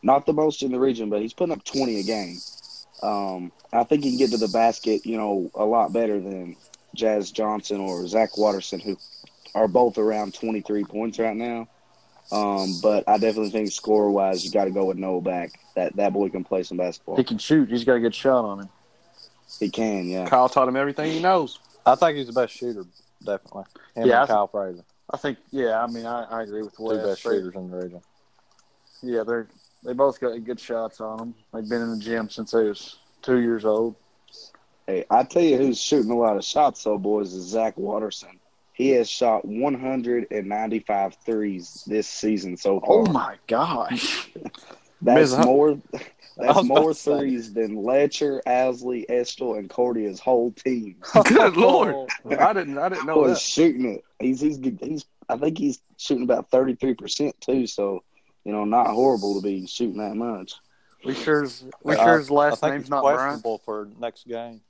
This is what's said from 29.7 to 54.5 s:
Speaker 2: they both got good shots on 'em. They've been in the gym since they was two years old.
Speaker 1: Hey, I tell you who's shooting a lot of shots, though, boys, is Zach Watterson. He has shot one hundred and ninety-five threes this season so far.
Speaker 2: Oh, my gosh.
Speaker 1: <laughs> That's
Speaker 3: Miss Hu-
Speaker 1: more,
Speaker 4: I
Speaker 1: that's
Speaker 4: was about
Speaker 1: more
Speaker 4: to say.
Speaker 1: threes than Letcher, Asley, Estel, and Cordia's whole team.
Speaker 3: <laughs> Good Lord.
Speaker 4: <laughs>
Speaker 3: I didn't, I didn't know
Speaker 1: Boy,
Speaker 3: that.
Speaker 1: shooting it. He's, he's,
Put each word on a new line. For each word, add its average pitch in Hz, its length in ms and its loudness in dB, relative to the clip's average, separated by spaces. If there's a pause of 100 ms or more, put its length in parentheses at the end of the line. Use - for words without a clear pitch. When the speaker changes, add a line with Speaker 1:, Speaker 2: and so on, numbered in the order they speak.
Speaker 2:
they 123 100 -8
both 135 280 2
got 120 240 -4
good 120 140 -8
shots 113 420 -8
on 110 180 -8
'em. 117 160 -12 (180)
They've 110 140 -8
been 117 140 -2
in 117 100 -4
the 113 80 -6
gym 113 300 -4
since - 220 -10
they 113 120 4
was - 320 -4 (260)
two 127 180 4
years 117 260 0
old. 110 320 2 (920)
Speaker 1:
Hey, 95 240 -2
I 120 120 6
tell 170 200 2
you 147 140 4
who's 131 240 2
shooting 120 300 2
a 120 60 0
lot 113 200 4
of 95 80 -6
shots, 147 380 0
though, 104 140 0
boys, 101 360 -2
is 92 100 -10
Zach 110 340 -2
Watterson. 104 600 -8 (340)
He 135 180 2
has 120 180 4
shot 113 360 0
one 123 340 -2
hundred 123 520 -2
and 101 160 -4
ninety-five 104 680 -2 (100)
threes 104 600 -4
this 107 220 -2
season 95 500 -2
so 98 220 0
far. - 100 -4
Speaker 2:
Oh, 220 160 6
my 139 300 0 (100)
gosh. 123 880 -2
Speaker 1:
<laughs> - 680 -18
That's 131 280 6
Speaker 3:
Miss 127 40 2
Hu- 151 100 6
Speaker 1:
more, 143 260 6
Speaker 4:
I 143 60 -2 (600)
Speaker 1:
that's - 0 -
Speaker 4:
was 120 100 0
about 143 180 6
Speaker 1:
more 151 240 4
Speaker 4:
to 156 60 0
say. 147 240 0
Speaker 1:
threes 120 340 -2
than 107 220 -2
Letcher, 135 720 0
Asley, 127 640 0
Estel, 120 480 -2
and 98 120 -10
Cordia's 113 500 -2
whole 120 320 2
team. 113 440 -4 (180)
Speaker 3:
<laughs> 214 120 8
Good 202 320 6
Lord. - 520 4 (160)
Speaker 4:
<laughs> 139 140 -2
Speaker 3:
I 185 140 6
didn't, 151 240 -4
I 165 120 -2
didn't 180 180 -6
know 160 80 0
Speaker 1:
Boy, 147 140 8
Speaker 3:
that. 120 100 2
Speaker 1:
shooting 139 460 2
it. 101 180 -6 (160)
He's, 127 220 0
he's, 151 180 0 (200)